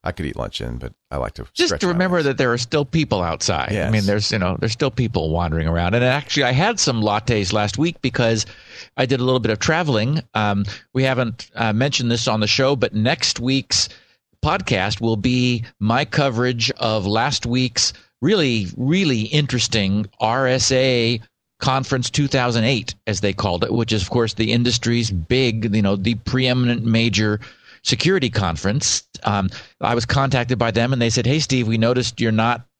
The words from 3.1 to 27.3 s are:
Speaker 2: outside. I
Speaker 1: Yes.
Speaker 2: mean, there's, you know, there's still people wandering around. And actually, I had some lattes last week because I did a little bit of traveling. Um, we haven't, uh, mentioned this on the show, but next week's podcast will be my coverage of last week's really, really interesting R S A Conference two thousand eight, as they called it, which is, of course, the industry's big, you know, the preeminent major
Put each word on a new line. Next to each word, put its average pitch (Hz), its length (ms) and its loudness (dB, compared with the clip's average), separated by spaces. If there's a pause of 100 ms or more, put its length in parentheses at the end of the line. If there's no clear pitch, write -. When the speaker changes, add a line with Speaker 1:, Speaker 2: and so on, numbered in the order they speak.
Speaker 2:
outside. 80 480 -2
I 101 40 -2
Speaker 1:
Yes. 101 180 0
Speaker 2:
mean, 107 140 2
there's, 101 240 0
you 113 80 -2
know, 90 220 0
there's 110 120 -2
still 139 200 0
people 92 380 0
wandering 82 360 0
around. 85 280 2
And 120 100 2
actually, 139 400 0
I 123 80 2
had 196 260 2
some 117 240 0
lattes 104 500 0
last 104 260 0
week 165 220 -2
because 117 460 0 (500)
I 131 100 0
did 131 120 0
a 123 60 0
little 127 160 2
bit 107 100 -2
of 107 80 0
traveling. 151 600 0 (140)
Um, 101 320 0 (280)
we 131 80 0
haven't, 123 540 -2
uh, 110 160 0
mentioned 123 400 0
this 117 160 0
on 110 120 2
the 104 60 2
show, 135 300 2
but 110 180 0
next 117 460 0
week's 131 480 -2 (560)
podcast 147 560 0
will 113 160 2
be 123 480 0 (160)
my 117 240 2
coverage 120 680 0
of 110 340 -2
last 117 380 0
week's 123 480 0 (280)
really, 131 460 2 (100)
really 139 460 2
interesting 110 840 0 (140)
R 123 260 2
S 127 240 0
A 123 500 2 (400)
Conference 131 480 0
two 143 200 0
thousand 123 340 2
eight, 120 320 0 (140)
as 98 120 -2
they 101 120 0
called 90 320 0
it, - 80 -2
which 113 200 0
is, 101 100 0
of - 80 -4
course, 117 240 0
the 113 180 0
industry's 120 580 0
big, 110 640 0
you 107 80 2
know, 101 140 2
the 110 180 -2
preeminent 123 680 0
major 110 560 2 (420)